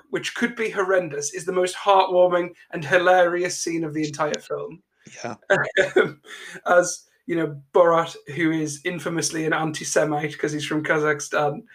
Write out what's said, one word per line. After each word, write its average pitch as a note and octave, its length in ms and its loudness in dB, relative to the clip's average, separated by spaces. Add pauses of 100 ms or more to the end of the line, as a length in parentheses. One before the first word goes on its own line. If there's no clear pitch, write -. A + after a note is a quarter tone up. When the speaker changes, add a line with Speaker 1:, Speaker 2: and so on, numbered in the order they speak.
(120)
Speaker 1:
which - 240 -6
could A#3+ 200 -2
be A3 140 -4
horrendous, F3 640 -2
is F3 120 -10
the F3+ 60 -4
most F3+ 240 0
heartwarming F3+ 760 4 (220)
and E3+ 140 -8
hilarious F3+ 760 4
scene E3 240 -4
of D3+ 120 -6
the D#3 100 -4
entire D3+ 340 -4
film. D3 440 -10 (400)
Speaker 2:
Yeah. A#2+ 120 -8 (140)
Speaker 1:
<laughs> F#3+ 640 2 (520)
As, F3 400 2 (200)
you E3+ 100 -4
know, D3 240 -4 (140)
Borat, E3+ 420 4 (200)
who D#3+ 160 0
is D#3 340 -4
infamously E3 600 -4
an D#3+ 80 0
anti-Semite D#3 840 -2
'cause D3+ 140 -4
he's D3 140 -6
from D#3 180 -2
Kazakhstan, D3+ 800 -2 (120)